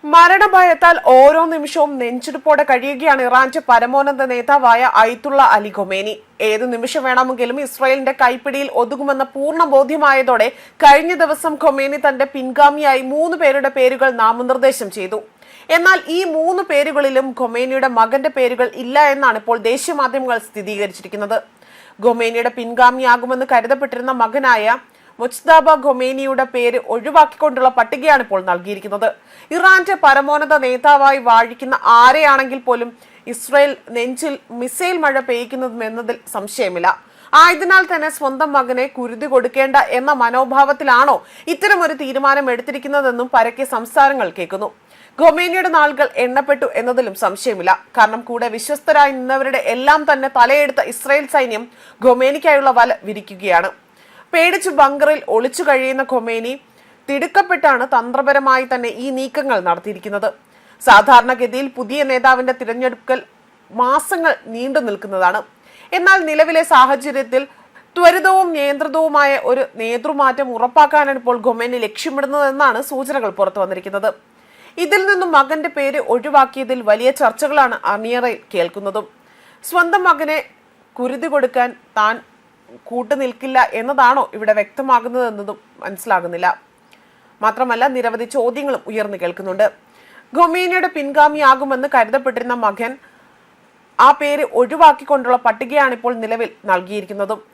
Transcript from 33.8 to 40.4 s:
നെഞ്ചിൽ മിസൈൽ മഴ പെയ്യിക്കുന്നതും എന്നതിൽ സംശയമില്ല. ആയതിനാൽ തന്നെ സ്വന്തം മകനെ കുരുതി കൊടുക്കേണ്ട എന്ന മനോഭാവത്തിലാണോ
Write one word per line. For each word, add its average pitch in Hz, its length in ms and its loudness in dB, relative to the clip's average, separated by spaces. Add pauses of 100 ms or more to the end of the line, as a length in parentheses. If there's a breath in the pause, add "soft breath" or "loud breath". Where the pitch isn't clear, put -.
നെഞ്ചിൽ 254 480 -6 (140)
മിസൈൽ 294 460 -6
മഴ 277 220 0
പെയ്യിക്കുന്നതും 247 640 -8
എന്നതിൽ 226 360 -8 (140)
സംശയമില്ല. 190 680 -2 (320 soft breath)
ആയതിനാൽ 359 600 4
തന്നെ 311 140 -4
സ്വന്തം 285 440 -4
മകനെ 254 340 -2
കുരുതി 240 380 -10
കൊടുക്കേണ്ട 262 500 0
എന്ന 269 380 2
മനോഭാവത്തിലാണോ 262 1120 2 (240 loud breath)